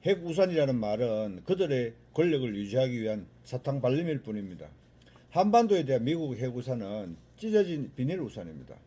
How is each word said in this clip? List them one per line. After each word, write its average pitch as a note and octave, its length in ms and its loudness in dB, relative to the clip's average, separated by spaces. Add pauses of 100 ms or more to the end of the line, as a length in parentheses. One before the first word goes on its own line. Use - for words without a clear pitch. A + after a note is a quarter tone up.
핵 F3+ 200 2
우산이라는 D#3+ 520 2
말은 G#2+ 680 0
그들의 C#3+ 480 0 (200)
권력을 C#3 420 0
유지하기 A#2 460 0
위한 G#2+ 240 -4 (180)
사탕 C3+ 380 -4
발림일 C#3+ 400 0
뿐입니다. F#2 480 -10 (640)
한반도에 G3+ 540 6
대한 B2+ 180 2
미국 C#3+ 340 -2
핵 B2 180 -4
우산은 G#2+ 640 -6 (200)
찢어진 F3+ 580 0
비닐 D#3 240 -2
우산입니다. E2 560 -10 (120)